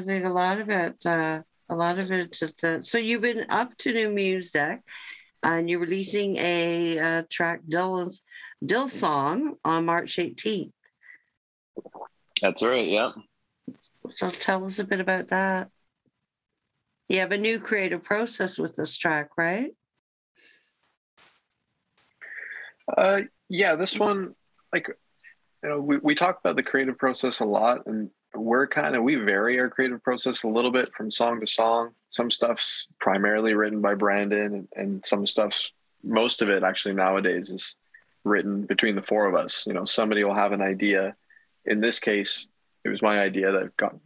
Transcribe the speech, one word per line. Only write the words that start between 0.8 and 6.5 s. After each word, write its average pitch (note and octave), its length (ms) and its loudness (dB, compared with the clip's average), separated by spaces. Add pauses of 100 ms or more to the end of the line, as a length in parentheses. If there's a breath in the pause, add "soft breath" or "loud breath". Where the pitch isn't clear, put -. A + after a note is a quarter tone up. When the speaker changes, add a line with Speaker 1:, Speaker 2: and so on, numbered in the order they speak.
Speaker 1:
uh, D#3+ 360 0 (280)
a E3 40 -4
lot E3+ 240 0
of F#3+ 140 -4
it, F3 260 -4 (240)
uh, E3 200 0
so - 160 -2
you've A3+ 240 0
been A3+ 280 -2
up A#3+ 280 0
to C4 140 -2
new A3 180 0
music, F#3 680 -2 (640 loud breath)
and E3+ 280 2
you're F3 100 0
releasing G3 580 -2
a, E3+ 600 0